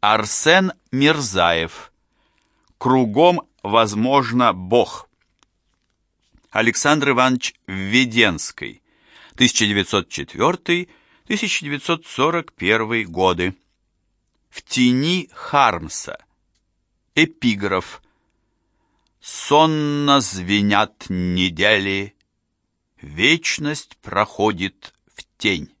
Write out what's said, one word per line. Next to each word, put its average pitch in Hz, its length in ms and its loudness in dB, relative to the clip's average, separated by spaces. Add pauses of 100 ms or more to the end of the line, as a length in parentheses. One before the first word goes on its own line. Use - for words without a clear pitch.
Арсен 156 680 2 (180)
Мирзаев. 95 1000 0 (840)
Кругом, 131 720 2 (140)
возможно, 113 920 2
Бог. 92 560 -2 (1400)
Александр 131 600 2
Иванович 127 440 0 (140)
Введенский. 101 1120 -2 (540)
Тысяча - 280 2
девятьсот 101 440 -2
четвертый, 170 800 -4 (400)
тысяча 208 360 -4
девятьсот 147 400 -6
сорок 160 480 -2
первый 110 520 0
годы. 90 500 0 (960)
В - 120 -20
тени 135 680 0
Хармса. 98 880 -2 (960)
Эпиграф. 104 880 -2 (1160)
Сонно 147 1000 0
звенят 101 880 -2
недели, 95 1080 0 (840)
вечность 147 960 -2
проходит 101 960 -4 (200)
в - 80 -20 (160)
тень. 92 420 -4